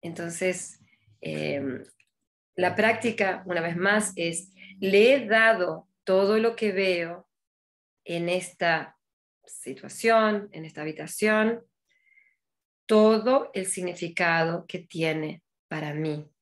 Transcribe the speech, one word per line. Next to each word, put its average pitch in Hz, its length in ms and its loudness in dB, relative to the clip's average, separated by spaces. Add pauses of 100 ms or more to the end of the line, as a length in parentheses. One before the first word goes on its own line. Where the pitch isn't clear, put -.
Entonces, 170 760 -6 (420)
em, 147 640 -6 (720)
la 180 200 0
práctica, 220 720 0
una 175 160 -4
vez 170 140 -4
más, 202 400 0
es, 170 380 -6 (260)
le 202 340 6
he 254 120 2
dado 202 640 2 (140)
todo 196 340 4
lo 226 180 2
que 214 160 0
veo 180 580 -2 (760)
en 170 240 -4
esta 175 680 -2 (480)
situación, 214 1080 0
en 160 120 -14
esta 151 160 -14
habitación, 214 840 -2 (1200)
todo 214 680 4
el 190 120 -6
significado 170 1000 -2
que - 140 -12
tiene 156 640 -4 (240)
para 156 260 -8
mí. 151 380 -6 (100)